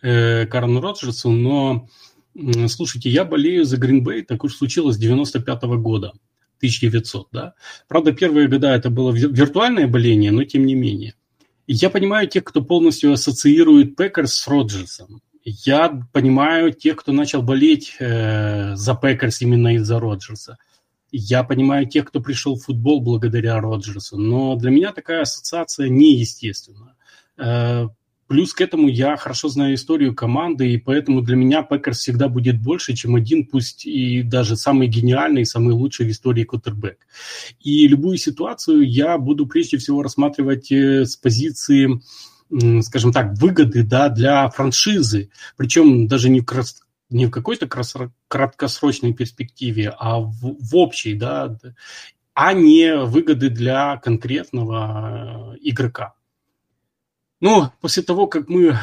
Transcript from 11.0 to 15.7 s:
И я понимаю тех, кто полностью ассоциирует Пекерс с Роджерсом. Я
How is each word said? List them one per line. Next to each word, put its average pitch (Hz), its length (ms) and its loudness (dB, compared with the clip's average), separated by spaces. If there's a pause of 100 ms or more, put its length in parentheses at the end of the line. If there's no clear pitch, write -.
И - 80 -4
я 175 160 2
понимаю 196 380 0
тех, - 160 -2
кто - 180 -2
полностью 156 520 2
ассоциирует 147 800 6
Пекерс 170 380 -2
с - 140 -6
Роджерсом. 110 720 -6 (220)
Я 135 680 -2